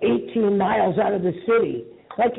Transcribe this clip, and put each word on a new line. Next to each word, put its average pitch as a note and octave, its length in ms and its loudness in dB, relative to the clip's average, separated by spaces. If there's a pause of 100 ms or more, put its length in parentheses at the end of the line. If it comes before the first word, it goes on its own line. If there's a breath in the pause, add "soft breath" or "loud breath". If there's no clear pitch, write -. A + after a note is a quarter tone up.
eighteen G3+ 560 0
miles G3 400 2
out G3+ 140 0
of F#3+ 100 -2
the F3 100 0 (140)
city. A3+ 380 0 (340 loud breath)
Like, A#3+ 200 2